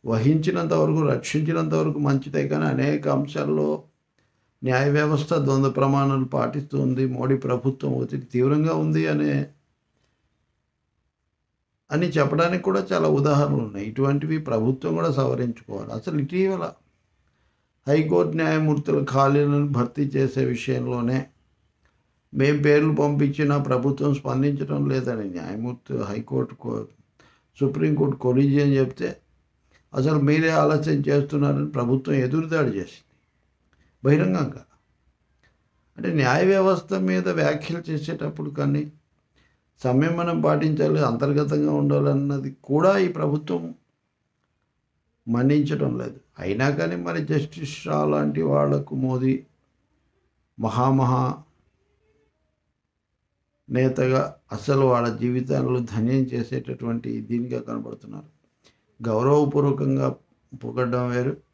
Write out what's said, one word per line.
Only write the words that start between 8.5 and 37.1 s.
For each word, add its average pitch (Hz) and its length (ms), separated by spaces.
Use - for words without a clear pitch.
ఉంది 156 340
అనే, 147 380
అని 160 180
చెప్పడానికి 156 540
కూడా 190 300
చాలా 160 160
ఉదాహరణలు 143 540
ఉన్నాయి. 104 220
ఇటువంటివి 139 520
ప్రభుత్వం 131 580
కూడా 165 160
సవరించుకోవాలి. 123 800
అసలు 147 280
ఇటీవల 180 520
హైకోర్టు 156 440
న్యాయమూర్తుల 156 800
ఖాళీలను 143 560
భర్తీ 120 340
చేసే 135 440
విషయంలోనే 123 840
మేం 143 280
పేర్లు 147 320
పంపించినా 147 640
ప్రభుత్వం 139 580
స్పందించడం 143 760
లేదని 123 400
న్యాయమూర్తి 107 680
హైకోర్టు 113 580
కో-, 113 300
సుప్రీంకోర్టు 147 560
కొలీజియం 139 520
చెప్తే 135 500
అసలు 147 260
మీరే 151 300
ఆలస్యం 151 580
చేస్తున్నారని 143 640
ప్రభుత్వం 131 460
ఎదురుదాడి 147 540
చేసింది - 460
బహిరంగంగా. 151 600
అంటే 180 160
న్యాయ 147 320
వ్యవస్థ 190 480
మీద 185 360